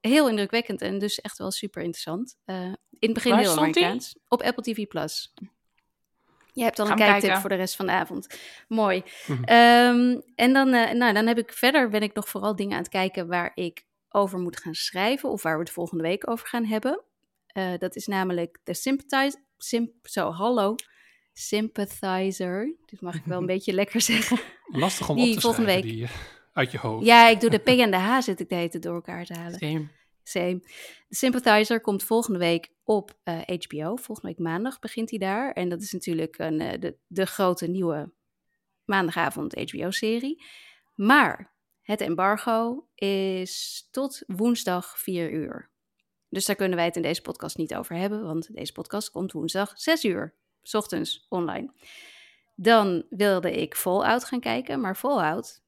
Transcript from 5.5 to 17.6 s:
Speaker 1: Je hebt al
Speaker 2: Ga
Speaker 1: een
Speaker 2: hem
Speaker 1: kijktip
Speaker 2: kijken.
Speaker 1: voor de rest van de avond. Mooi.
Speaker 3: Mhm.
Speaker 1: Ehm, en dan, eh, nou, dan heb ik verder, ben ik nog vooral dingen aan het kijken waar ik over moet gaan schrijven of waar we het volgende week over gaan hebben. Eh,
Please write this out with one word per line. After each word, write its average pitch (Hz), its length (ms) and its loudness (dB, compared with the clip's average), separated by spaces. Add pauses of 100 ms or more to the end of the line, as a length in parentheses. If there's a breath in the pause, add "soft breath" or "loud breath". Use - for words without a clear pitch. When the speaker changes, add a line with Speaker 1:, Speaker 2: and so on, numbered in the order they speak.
Speaker 1:
Je 254 100 -4
hebt 226 160 0
al 208 80 2
Speaker 2:
Ga 208 60 2
Speaker 1:
een 196 60 4
Speaker 2:
hem 214 100 8
Speaker 1:
kijktip 202 200 6
Speaker 2:
kijken. 190 120 4
Speaker 1:
voor 196 100 -2
de 190 120 0
rest 185 140 -4
van 190 100 -4
de 165 60 0
avond. 185 340 -2 (420 loud breath)
Mooi. 202 340 2 (240 loud breath)
Speaker 3:
Mhm. 127 180 -2
Speaker 1:
Ehm, 240 760 8 (140)
en 247 180 4
dan, 262 200 6
eh, 233 200 4
nou, 240 220 2
dan 220 120 2
heb 233 120 2
ik 226 140 -6
verder, 262 360 4
ben 208 140 0
ik 202 120 -4
nog 208 140 -4
vooral 202 280 -4
dingen 202 160 -4
aan 170 100 -4
het 165 60 -8
kijken 185 380 -2
waar 175 280 -2
ik 175 300 -8 (240)
over 196 300 0
moet 175 220 -6
gaan 165 140 -10
schrijven 226 560 -2
of 202 120 -4
waar 160 120 0
we 156 80 -2
het 170 100 -8
volgende 170 300 -6
week 180 280 -2
over 233 180 -6
gaan 233 160 -4
hebben. 220 380 -2 (440)
Eh, 185 320 -4